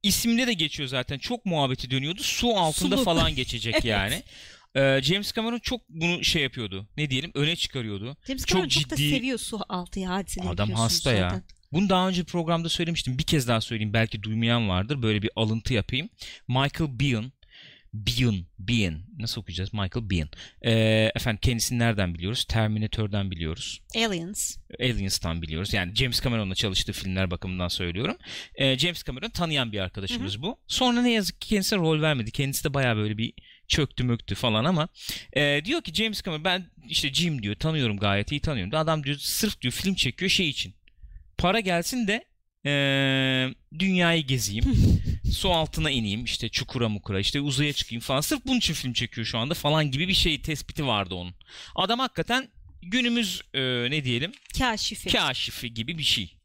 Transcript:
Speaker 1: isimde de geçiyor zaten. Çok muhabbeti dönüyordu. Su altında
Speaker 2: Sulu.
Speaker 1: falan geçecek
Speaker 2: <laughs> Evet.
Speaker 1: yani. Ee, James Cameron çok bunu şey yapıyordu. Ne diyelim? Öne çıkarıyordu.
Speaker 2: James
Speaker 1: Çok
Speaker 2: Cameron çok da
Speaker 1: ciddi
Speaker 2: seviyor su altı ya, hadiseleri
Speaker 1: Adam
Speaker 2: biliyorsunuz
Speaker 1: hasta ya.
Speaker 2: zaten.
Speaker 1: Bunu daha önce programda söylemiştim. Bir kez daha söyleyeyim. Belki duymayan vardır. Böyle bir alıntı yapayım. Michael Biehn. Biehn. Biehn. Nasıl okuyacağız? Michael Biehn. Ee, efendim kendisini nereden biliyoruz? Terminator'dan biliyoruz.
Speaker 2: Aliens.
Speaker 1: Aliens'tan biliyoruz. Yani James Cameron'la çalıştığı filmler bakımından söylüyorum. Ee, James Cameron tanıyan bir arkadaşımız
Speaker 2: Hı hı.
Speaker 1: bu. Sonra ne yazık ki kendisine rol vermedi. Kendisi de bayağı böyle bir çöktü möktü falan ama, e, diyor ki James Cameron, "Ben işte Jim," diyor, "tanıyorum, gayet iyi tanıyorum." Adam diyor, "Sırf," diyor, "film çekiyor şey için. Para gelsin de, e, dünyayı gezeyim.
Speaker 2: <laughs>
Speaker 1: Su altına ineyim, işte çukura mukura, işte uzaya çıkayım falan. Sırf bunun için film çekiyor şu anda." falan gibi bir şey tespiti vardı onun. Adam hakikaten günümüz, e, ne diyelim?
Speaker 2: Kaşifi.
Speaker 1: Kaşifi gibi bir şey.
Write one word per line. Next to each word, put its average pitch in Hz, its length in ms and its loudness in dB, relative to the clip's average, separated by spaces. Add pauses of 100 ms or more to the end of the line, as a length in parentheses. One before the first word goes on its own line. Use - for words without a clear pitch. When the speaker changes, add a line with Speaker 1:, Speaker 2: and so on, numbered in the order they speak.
Speaker 1:
isimde 233 440 2
de 240 60 2
geçiyor 151 360 -2
zaten. 135 280 -4
Çok - 280 -6
muhabbeti 135 460 0
dönüyordu. 139 320 -2
Su - 340 0
altında 165 380 2
Speaker 2:
Sulu. 262 100 4
Speaker 1:
falan 165 300 2
geçecek 117 380 -4
Speaker 2:
<laughs> - 20 -2
Evet. 320 100 2
Speaker 1:
yani. 110 380 0 (520)
Ee, 135 280 4
James 190 300 0
Cameron 233 260 -2
çok - 300 -6
bunu 165 340 -2
şey 156 200 2
yapıyordu. 107 440 -6 (100)
Ne 151 120 0
diyelim? 131 260 -2
Öne 147 200 2
çıkarıyordu. 110 640 -6 (100)
Speaker 2:
James 262 140 -6
Speaker 1:
Çok - 80 -4
Speaker 2:
Cameron 330 200 2
çok 147 220 0
da 311 40 -2
Speaker 1:
ciddi - 140 2
Speaker 2:
seviyor 254 300 0
su 220 200 -6 (100)
altı 180 300 -6
ya, 185 100 -4
hadiseleri 180 400 -4
Speaker 1:
Adam 98 180 0
Speaker 2:
biliyorsunuz 113 240 2
Speaker 1:
hasta - 220 2
ya. 92 160 4
Speaker 2:
zaten. 95 140 -4 (280)
Speaker 1:
Bunu 185 180 2
daha 185 200 4
önce 180 140 0
programda 165 460 0
söylemiştim. 160 480 -2
Bir 156 60 0
kez 139 240 2
daha 113 140 4
söyleyeyim. 107 320 -2
Belki 113 300 2
duymayan 113 460 2
vardır. 110 320 2
Böyle 107 200 2
bir 107 140 0
alıntı 107 380 0
yapayım. 131 360 -2 (380)
Michael 135 520 0
Biehn. 127 240 2 (680)
Biehn. 110 520 0 (140)
Biehn. 98 340 2 (260)
Nasıl 110 220 -4
okuyacağız? 92 320 -6
Michael 104 360 -2
Biehn. 82 180 2 (340)
Ee, 110 540 4
efendim 110 260 -2
kendisini 120 380 0
nereden 101 360 2
biliyoruz? 95 300 -2
Terminator'dan 107 840 0
biliyoruz. 82 500 -6 (140)
Speaker 2:
Aliens. 202 600 -2 (220)
Speaker 1:
Aliens'tan 95 600 -2
biliyoruz. 82 320 -4
Yani 95 220 -2
James 123 280 0
Cameron'la 110 320 0
çalıştığı 95 380 -2
filmler 92 380 -2
bakımından 90 360 -4
söylüyorum. 90 500 -4 (380)
Ee, 135 240 2
James 170 240 -2
Cameron 143 260 -8
tanıyan 147 420 0
bir 104 80 -2
arkadaşımız 95 540 -4
Speaker 2:
Hı 104 40 -8
hı. 123 40 -10
Speaker 1:
bu. 214 260 -6
Sonra 247 340 2
ne 247 100 4
yazık 202 300 0
ki - 80 -12
kendisine 202 300 2
rol 160 220 4
vermedi. 131 300 2
Kendisi 139 320 -2
de 143 100 0
bayağı 127 220 2
böyle 107 220 0
bir 113 160 -4 (340)
çöktü - 360 0
möktü 117 320 0
falan 113 300 2
ama, 165 220 2 (460)
e, 143 320 2
diyor 302 160 -2
ki 160 120 -10
James 214 300 -2
Cameron, 156 200 -6
"Ben 180 220 0 (220)
işte 143 260 -2
Jim," 147 300 0
diyor, 101 120 -2
"tanıyorum, 139 420 0
gayet 101 340 2
iyi 147 100 -2
tanıyorum." 110 340 -2
Adam 156 280 2
diyor, 143 160 -2
"Sırf," - 420 -2
diyor, 123 120 0
"film 190 220 0
çekiyor - 340 -2
şey 175 200 2
için. - 260 -6 (600)
Para 196 220 4
gelsin 190 480 0
de, 214 180 0 (400)
e, 143 60 2 (1080)
dünyayı 175 440 4
gezeyim. 117 420 0
Speaker 2:
<laughs> - 680 4
Speaker 1:
Su - 160 0
altına 156 420 2
ineyim, 113 340 0
işte - 240 -4
çukura - 400 -2
mukura, 98 300 -2
işte 143 220 0
uzaya 143 320 0
çıkayım - 280 -6
falan. 135 200 0
Sırf - 240 -2
bunun 254 120 2
için 170 160 2
film 127 200 -4
çekiyor 117 340 -4
şu - 100 -2
anda." 135 160 -2
falan 151 380 2
gibi 151 160 0
bir 190 60 0
şey 156 280 2
tespiti 156 440 -4
vardı 98 300 0
onun. 90 180 -8 (420)
Adam 214 240 2
hakikaten 254 500 0 (320)
günümüz, 233 600 0 (120)
e, 135 80 0 (300)
ne 151 120 0
diyelim? 127 280 0 (260)
Speaker 2:
Kaşifi. 226 520 -2
Speaker 1:
Kaşifi 135 640 0
gibi 117 240 -6
bir 147 60 -6
şey. 92 300 0 (100)